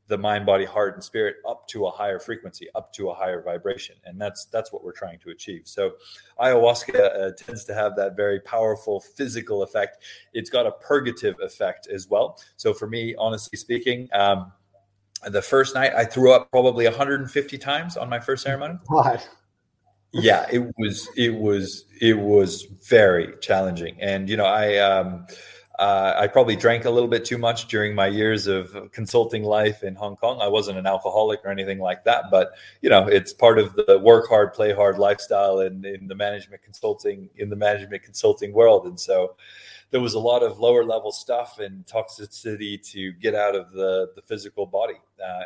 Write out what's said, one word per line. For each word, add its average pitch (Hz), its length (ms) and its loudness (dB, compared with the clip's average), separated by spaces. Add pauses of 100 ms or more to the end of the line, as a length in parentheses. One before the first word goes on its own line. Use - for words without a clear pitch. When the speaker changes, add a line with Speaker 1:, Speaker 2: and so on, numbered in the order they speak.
(100)
Speaker 1:
the 101 80 -2
mind, 104 260 -2
body, 98 220 2
heart, 101 280 -2
and 92 80 -20
spirit 107 340 -4 (120)
up - 200 -10
to 104 180 -6
a 90 40 -4
higher 98 280 -6
frequency, - 560 -14
up - 180 -12
to 95 160 -8
a 87 60 -8
higher 92 260 -6
vibration. 87 640 -10
And 90 160 -16
that's, 101 320 -10
that's - 200 -6
what - 120 -14
we're 90 80 -14
trying 87 280 -16
to 87 100 -20
achieve. 85 340 -16
So 95 300 -6 (440)
ayahuasca, 117 920 2
uh, 92 100 -12
tends - 260 -16
to 101 100 -10
have 104 220 -4
that 98 200 -4
very 101 240 -2
powerful 110 600 -4
physical 107 640 -6
effect. - 400 -6 (320)
It's 113 160 -8
got 120 160 0
a 101 60 -4
purgative 123 680 -2
effect 92 480 -8
as 95 200 -12
well. 104 300 -2 (180)
So 107 180 -2
for 107 120 -12
me, 113 300 -8
honestly 110 400 -6
speaking, 123 560 -6
um, 101 400 0 (760)
the 101 160 -2
first 135 320 2
night 131 200 0
I 117 100 2
threw 127 280 4
up 123 180 4
probably 123 360 4
a 110 140 2
hundred 139 200 -2
and 127 100 -10
fifty 139 280 -6
times 156 380 -6
on 123 120 -8
my 120 120 -6
first 131 220 -4
ceremony. 139 440 -6
Speaker 2:
What? 135 420 2 (840)
Speaker 1:
Yeah, 110 380 4
it 123 120 0 (140)
was, 104 400 -6
it 117 180 0
was, 101 500 -2 (160)
it 113 180 4
was 101 460 2 (240)
very 95 520 4
challenging. 92 600 -2
And, 98 280 -4
you 107 80 -2
know, 101 100 2
I, 104 320 2
um, 92 480 0 (520)
uh, 98 400 2
I 104 80 2
probably 117 300 2
drank 117 280 2
a 123 60 -2
little 120 180 2
bit 113 160 -2
too 120 140 -6
much 117 300 -2
during 104 260 -2
my 98 140 2
years 107 400 -2
of 95 440 -6
consulting 113 520 -2
life 107 380 0
in 95 120 -8
Hong 101 220 -10
Kong. 123 260 -2
I 101 60 0
wasn't 101 300 -2
an 95 80 -6
alcoholic 98 580 -2
or 98 60 -8
anything 98 280 -6
like 92 260 -6
that, 117 260 2
but, 92 220 2 (300)
you - 80 4
know, 98 160 8
it's 98 260 4
part 117 260 6
of 98 180 2
the 98 260 6
work 113 260 10
hard, 104 240 4
play 107 220 0
hard 98 240 2
lifestyle 101 640 2
in, 95 240 -4
in 98 240 -12
the 95 80 -12
management 101 460 -8
consulting, 101 720 -6
in 104 120 -8
the 101 80 -8
management 104 460 -2
consulting - 500 -2
world. 117 340 6
And 180 120 -14
so 185 380 -2 (540)
there 131 100 0
was 117 140 -4
a 107 60 -4
lot 120 240 0
of 104 160 -4
lower 120 240 4
level 110 260 -4
stuff 120 480 -8
and 98 260 -14
toxicity 104 960 -10 (120)
to 95 220 -10
get 104 200 -4
out 104 220 -2
of 90 160 -10
the, 95 420 -4
the 98 80 -20
physical 101 420 -10
body, 98 300 -4 (260)
uh, 95 260 -10